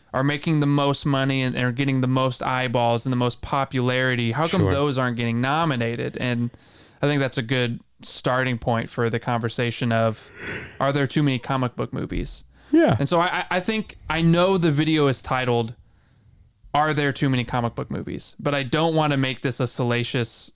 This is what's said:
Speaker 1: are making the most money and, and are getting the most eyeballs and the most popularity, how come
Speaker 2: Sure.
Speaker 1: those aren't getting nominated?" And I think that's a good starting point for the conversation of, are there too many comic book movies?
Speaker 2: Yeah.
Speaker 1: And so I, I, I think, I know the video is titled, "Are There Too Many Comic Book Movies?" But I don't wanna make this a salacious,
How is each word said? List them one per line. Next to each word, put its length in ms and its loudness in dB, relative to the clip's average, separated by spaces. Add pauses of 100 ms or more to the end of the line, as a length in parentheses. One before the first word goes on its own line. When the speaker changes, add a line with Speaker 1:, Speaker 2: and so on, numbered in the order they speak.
(140)
Speaker 1:
are 100 0
making 380 0
the 60 2
most 380 2
money 380 0
and, 120 -2
and 100 0
are 60 0
getting 300 0
the 60 2
most 340 0
eyeballs 640 0
and 80 -2
the 40 0
most 240 0
popularity, 920 0
how 160 0
come 140 2
Speaker 2:
Sure. 100 2
Speaker 1:
those 260 0
aren't 200 -2
getting 240 0
nominated?" 760 -2
And 320 -2 (540)
I 40 4
think 120 2
that's 180 -2
a 60 -2
good 360 -2 (220)
starting 560 -2
point 320 -2
for 220 0
the 80 -2
conversation 720 -2
of, 400 0 (480)
are 120 0
there 140 2
too 160 0
many 160 2
comic 380 -2
book 180 -6
movies? 520 -6 (260)
Speaker 2:
Yeah. 280 6
Speaker 1:
And 80 0
so 120 2
I, 60 4 (160)
I, 100 -6
I 80 0
think, 380 -4 (120)
I 120 -2
know 360 4
the 140 2
video 360 4
is 140 0
titled, 540 0 (1000)
"Are 200 4
There 200 2
Too 160 0
Many 140 2
Comic 320 -2
Book 160 -6
Movies?" 480 -8
But 160 0
I 80 0
don't 320 2
wanna 220 2
make 240 -2
this 180 -2
a 80 0
salacious, 880 -2